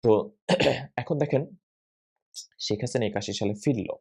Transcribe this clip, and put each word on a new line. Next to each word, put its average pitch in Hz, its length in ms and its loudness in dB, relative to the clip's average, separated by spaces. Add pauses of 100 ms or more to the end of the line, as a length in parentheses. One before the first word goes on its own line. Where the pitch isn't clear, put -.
তো 107 280 4 (180)
<clears throat> - 480 2
এখন 143 220 -2
দেখেন, 143 280 2 (1120)
শেখ 107 220 -4
হাসিনা 123 260 0
একাশি 104 260 -4
সালে 104 220 -2
ফিরল। 107 340 -2 (120)